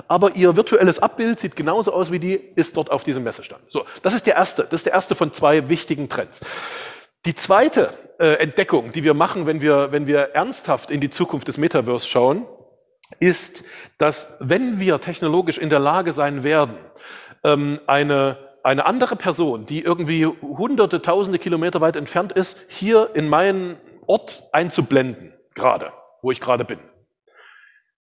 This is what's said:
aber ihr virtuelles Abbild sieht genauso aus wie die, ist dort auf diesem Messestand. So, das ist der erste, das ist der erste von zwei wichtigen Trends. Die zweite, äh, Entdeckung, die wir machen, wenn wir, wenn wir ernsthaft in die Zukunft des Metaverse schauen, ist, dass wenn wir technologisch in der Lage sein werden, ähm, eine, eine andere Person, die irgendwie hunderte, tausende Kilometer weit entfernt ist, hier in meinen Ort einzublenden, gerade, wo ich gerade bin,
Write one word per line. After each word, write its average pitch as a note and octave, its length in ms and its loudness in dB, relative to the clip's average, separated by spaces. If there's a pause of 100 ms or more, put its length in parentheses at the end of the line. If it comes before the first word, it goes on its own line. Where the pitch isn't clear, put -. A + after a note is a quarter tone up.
aber F3+ 280 2
ihr F3+ 200 4
virtuelles F#3+ 440 4
Abbild A3+ 400 -2
sieht - 160 -8
genauso F3+ 380 -2
aus F3 180 -2
wie F3+ 80 -4
die, F3+ 160 -2
ist - 420 -4
dort D#3 140 -4
auf C#3 120 -2
diesem C3 200 -4
Messestand. - 460 -10
So, E3+ 160 -6 (180)
das F#3 100 2
ist A#3 140 -2
der G#3 80 4
erste, F3 280 0
das - 180 -4
ist - 40 -14
der - 80 2
erste F#3 220 0
von D#3 180 -2
zwei D3+ 360 2
wichtigen D3 400 -4
Trends. - 320 -8 (840)
Die E3 80 -2
zweite, A3 600 2 (260)
äh, D#3+ 160 4
Entdeckung, D#3 560 0
die D3+ 120 -4
wir D3+ 100 4
machen, D#3+ 340 0
wenn D#3 140 -2
wir, C#3 300 2
wenn D3 140 -2
wir C#3+ 300 0
ernsthaft E3 560 -2
in D3 80 -2
die C#3 100 -4
Zukunft D#3+ 380 -4
des B2+ 100 -8
Metaverse B2 500 -2
schauen, C3+ 380 2 (760)
ist, - 440 0 (340)
dass - 440 -2
wenn G3+ 380 0
wir F3 200 2
technologisch E3+ 580 -2
in D#3 120 -4
der D3 100 4
Lage E3 340 0
sein C#3+ 300 -2
werden, D3 320 2 (680)
ähm, D3 440 2
eine, C#3 500 2 (260)
eine C3+ 220 2
andere A#3+ 300 0
Person, D3 500 -2
die D3+ 160 -6
irgendwie E3 440 0
hunderte, F3 760 0
tausende F#3 380 0
Kilometer E3+ 420 -2
weit D#3+ 140 4
entfernt F3 380 -4
ist, F#3 240 -2 (100)
hier A3 480 2
in D3+ 120 0
meinen F3+ 500 2 (300)
Ort - 440 -2
einzublenden, C3+ 800 0 (220)
gerade, - 400 -2 (280)
wo B2+ 100 0
ich B2 100 -8
gerade A#2+ 240 0
bin, G2+ 140 -10 (1300)